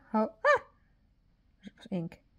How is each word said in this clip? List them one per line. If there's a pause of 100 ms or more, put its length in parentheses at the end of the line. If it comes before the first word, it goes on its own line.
(120)
how, (160)
ah! (1300)
Ink (180)